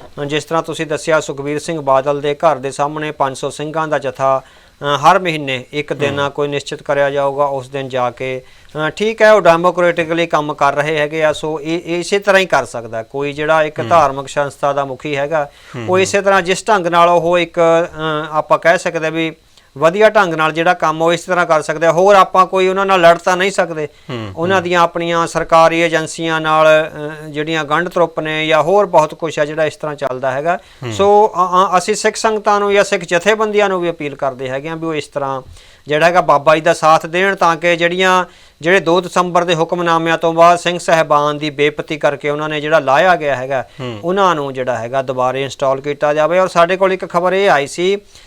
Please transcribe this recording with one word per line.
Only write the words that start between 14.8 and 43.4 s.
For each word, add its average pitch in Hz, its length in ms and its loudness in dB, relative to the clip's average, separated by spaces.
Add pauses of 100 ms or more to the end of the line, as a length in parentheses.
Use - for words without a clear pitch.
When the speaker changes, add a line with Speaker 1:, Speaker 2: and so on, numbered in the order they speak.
Speaker 1:
ਮੁਖੀ 139 320 -8
ਹੈਗਾ, 147 280 -2
Speaker 2:
ਹੂੰ, - 380 -14
Speaker 1:
ਉਹ 113 60 -8
Speaker 2:
ਹੂੰ। 185 120 2
Speaker 1:
ਇਸੇ 190 220 0
ਤਰ੍ਹਾਂ 196 200 2
ਜਿਸ 175 260 -4
ਢੰਗ 196 180 2
ਨਾਲ 170 220 4
ਉਹ 175 300 2
ਇੱਕ, 170 200 -2
ਅ, 165 300 2 (420)
ਆਪਾਂ 151 280 0
ਕਹਿ 170 200 2
ਸਕਦੇ 160 320 -4
ਵੀ 160 220 -4 (460)
ਵਧੀਆ 185 320 4
ਢੰਗ 196 240 2
ਨਾਲ 156 180 0
ਜਿਹੜਾ 170 220 2
ਕੰਮ 160 280 -2
ਉਹ 165 100 2
ਇਸ 170 80 -2
ਤਰ੍ਹਾਂ 180 260 0
ਕਰ 156 160 2
ਸਕਦੇ 156 240 -2
ਆ। 160 60 4
ਹੋਰ 190 220 6
ਆਪਾਂ 185 320 6
ਕੋਈ 185 220 0
ਉਹਨਾਂ 190 180 0
ਨਾਲ 190 140 4
ਲੜ 170 180 6
ਤਾਂ 180 180 0
ਨਹੀਂ 190 140 0
ਸਕਦੇ। 165 380 -4 (220)
Speaker 2:
ਹੂੰ, 113 260 -8
Speaker 1:
ਉਹਨਾਂ 180 200 0
Speaker 2:
ਹੂੰ। 175 80 0
Speaker 1:
ਦੀਆਂ 175 160 2
ਆਪਣੀਆਂ 170 460 0
ਸਰਕਾਰੀ 165 540 4
ਏਜੰਸੀਆਂ 160 600 -2
ਨਾਲ, 156 260 2
ਅ, 156 640 0
ਜਿਹੜੀਆਂ 151 360 -4
ਗੰਢ 156 240 -2
ਤਰੁੱਪ 170 320 -2
ਨੇ 156 260 -4
ਜਾਂ 156 160 2
ਹੋਰ 196 240 2
ਬਹੁਤ 156 280 2
ਕੁਛ 160 240 -6
ਆ 151 60 0
ਜਿਹੜਾ 156 200 -2
ਇਸ 147 120 -4
ਤਰ੍ਹਾਂ 151 180 -8
ਚੱਲਦਾ 131 360 -4
ਹੈਗਾ। 151 260 -2
Speaker 2:
ਹੂੰ। - 360 -12
Speaker 1:
ਸੋ 208 400 4 (400)
ਅ, - 20 2
ਅ, 180 40 4
ਅਸੀਂ 208 160 -2
ਸਿੱਖ 214 220 -2
ਸੰਗਤਾਂ 208 440 0
ਨੂੰ 202 120 0
ਜਾਂ 196 120 4
ਸਿੱਖ 196 200 -4
ਜਥੇਬੰਦੀਆਂ 208 640 0
ਨੂੰ 185 120 -2
ਵੀ 175 100 -2
ਅਪੀਲ 143 260 -10
ਕਰਦੇ 135 320 -6
ਹੈਗੇ 139 200 -8
ਆ 165 60 -8
ਵੀ 165 120 -8
ਉਹ 160 80 -4
ਇਸ 151 120 -6
ਤਰ੍ਹਾਂ 135 360 -6 (440)
ਜਿਹੜਾ 151 200 2
ਹੈਗਾ 180 140 4
ਬਾਬਾ 151 340 4
ਜੀ 160 60 2
ਦਾ 165 140 2
ਸਾਥ 160 320 4
ਦੇਣ, 185 280 0
ਤਾਂ 170 220 0
ਕਿ 170 200 0
ਜਿਹੜੀਆਂ, 180 480 2 (360)
ਜਿਹੜੇ 180 200 2
ਦੋ 165 200 2
ਦਸੰਬਰ 180 440 0
ਦੇ 175 100 0
ਹੁਕਮਨਾਮਿਆਂ 165 640 0
ਤੋਂ 165 140 0
ਬਾਅਦ 170 260 6
ਸਿੰਘ 175 200 -4
ਸਾਹਿਬਾਨ 147 600 2
ਦੀ 151 120 -4
ਬੇਪਤੀ 147 460 -2
ਕਰਕੇ 147 340 -2
ਉਹਨਾਂ 151 180 -4
ਨੇ 151 120 -4
ਜਿਹੜਾ 151 180 2
ਲਾਇਆ 151 380 4
ਗਿਆ 143 200 -2
ਹੈਗਾ, 131 280 -4 (160)